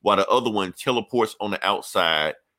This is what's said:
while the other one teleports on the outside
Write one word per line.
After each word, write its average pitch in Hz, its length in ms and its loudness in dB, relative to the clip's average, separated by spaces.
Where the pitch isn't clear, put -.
while 101 160 2
the 98 120 2
other 120 220 2
one 95 220 -2
teleports 120 640 -2
on 104 120 -4
the 95 160 -4
outside 82 680 0